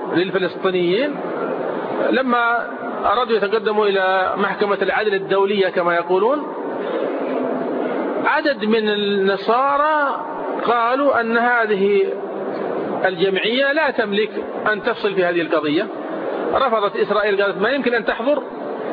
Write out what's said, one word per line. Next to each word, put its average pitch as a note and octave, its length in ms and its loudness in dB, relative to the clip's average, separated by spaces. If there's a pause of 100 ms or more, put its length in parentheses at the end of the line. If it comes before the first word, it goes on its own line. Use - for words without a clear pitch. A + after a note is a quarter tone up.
(160)
للفلسطينيين، F#3 1000 0 (920)
لما A#3+ 580 0 (380)
أرادوا A3+ 300 2
يتقدموا G#3 520 0
إلى F#3+ 500 2
محكمة G3 440 0
العدل G3 320 2
الدولية G3 560 2
كما F3 260 2
يقولون، F#3+ 580 2 (1700)
عدد C4 400 0
من G#3+ 240 2
النصارى A3+ 1400 2 (400)
قالوا A#3+ 560 2
أن A3+ 160 0
هذه G#3+ 640 4 (1040)
الجمعية F#3+ 680 2
لا D4+ 160 2
تملك G#3 420 0 (400)
أن G3+ 120 -2
تفصل A3 300 -2
في F#3 120 2
هذه F3 160 0
القضية. D#3 460 0 (680)
رفضت A3+ 440 0
إسرائيل، G3+ 460 2
قالت: F#3+ 140 -2
"ما G3+ 120 0
يمكن B3 240 0
أن A3+ 120 0
تحضر B3 380 0 (500)